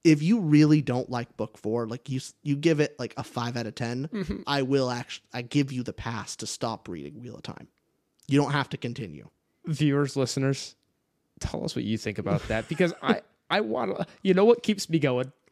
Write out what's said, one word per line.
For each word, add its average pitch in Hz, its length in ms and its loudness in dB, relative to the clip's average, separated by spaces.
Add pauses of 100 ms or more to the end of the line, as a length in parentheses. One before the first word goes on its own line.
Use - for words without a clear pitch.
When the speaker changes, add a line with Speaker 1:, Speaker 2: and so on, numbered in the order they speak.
Speaker 1:
If 156 180 8
you 208 180 4
really 151 440 6
don't 123 260 -2
like 120 260 -6
book - 220 -6
four, 113 300 -2
like, 120 220 -10
you 131 80 -2
s-, - 260 -8
you 143 120 0
give 151 240 2
it, 147 200 0
like, 120 180 -8
a 120 60 -6
five 120 340 -6
out 117 80 -4
of 107 80 -8
ten, 123 400 -4
Speaker 2:
Mm-hmm. 185 320 -6
Speaker 1:
I 143 160 0
will 131 300 2
actu-, 120 300 -8 (120)
I 123 80 -6
give 135 300 0
you 127 100 -4
the 113 120 -8
pass 113 420 -8
to - 100 -12
stop - 420 -6
reading 76 340 -10
Wheel 117 160 -14
of - 40 -18
Time. - 280 -14 (580)
You 139 120 4
don't 139 120 2
have 143 180 0
to - 80 -8
continue. 110 520 -10 (360)
Speaker 2:
Viewers, 143 500 0
listeners, 135 600 -2 (640)
tell - 260 -6
us - 100 -6
what - 100 -4
you 110 120 -2
think 107 220 -6
about 101 300 -2
that, 110 200 -4
because 170 320 0
I, - 200 0 (140)
Speaker 1:
<laughs> - 140 -20
Speaker 2:
I 202 120 0
wanna, 214 440 -4 (160)
you 185 140 4
know 190 100 6
what 233 160 6
keeps 202 300 -2
me 165 80 4
going? 131 320 0 (200)